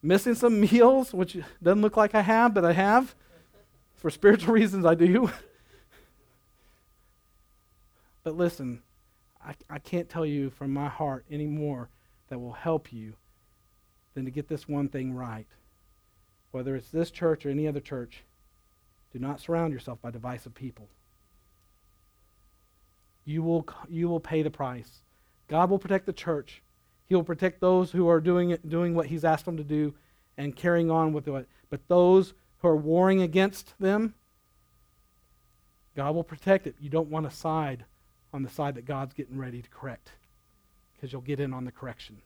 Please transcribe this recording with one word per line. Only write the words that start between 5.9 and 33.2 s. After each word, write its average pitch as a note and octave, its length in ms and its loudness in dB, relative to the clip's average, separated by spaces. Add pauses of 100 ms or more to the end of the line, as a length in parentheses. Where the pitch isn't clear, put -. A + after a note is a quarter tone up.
But D#3+ 120 -6
listen, D#3+ 460 -4 (640)
I, - 80 -16 (160)
I D3+ 100 -12
can't F3 300 -8
tell E3 160 -4
you C#3+ 240 -4
from C#3 240 -8
my C#3+ 140 -6
heart C#3 420 -8
anymore D3 600 -8 (400)
that B2+ 100 -10
will A#2+ 140 -14
help D#3+ 380 -6
you A2 220 -16 (1000)
than C3 120 -10
to B2+ 60 -10
get C#3+ 160 -8
this D3 200 -10
one C#3+ 200 -4
thing C3 260 -6
right. A#2 340 -12 (1040)
Whether C3 240 -8
it's B2 140 -12
this E3 220 -4
church D#3+ 340 -2
or C#3+ 40 -4
any D3 180 -2
other C#3+ 120 -6
church, B2 440 -12 (880)
do B2 80 -14
not C#3+ 200 -6
surround E3 340 -2
yourself B2 280 -12
by A#2+ 100 -12
divisive A#2+ 420 -12
people. A#2+ 340 -16 (2500)
You D#3 160 -4
will, E3 260 -2 (220)
you E3+ 180 -4
will E3+ 120 -2
pay D#3+ 240 -2
the D3+ 80 -2
price. B2+ 500 -10 (460)
God E3+ 220 2
will G3 100 2
protect F#3+ 260 -2
the F#3+ 80 -6
church. - 480 -8 (460)
He F#3+ 80 2
will E3+ 80 2
protect F3 360 -4
those F#3 320 2
who F3 160 2
are E3 140 6
doing F3 300 2
it, E3 180 -6
doing E3+ 240 0
what E3 140 0
he's D#3 180 -6
asked D#3+ 200 2
them E3+ 120 -6
to D3+ 60 -8
do D3+ 300 -2 (440)
and C#3 180 -6
carrying E3+ 360 0
on D#3+ 220 2
with D3 140 -6
it. C3+ 200 -8 (220)
But - 180 -10
those F3+ 460 6 (260)
who F3 80 0
are D#3+ 80 6
warring F3 460 4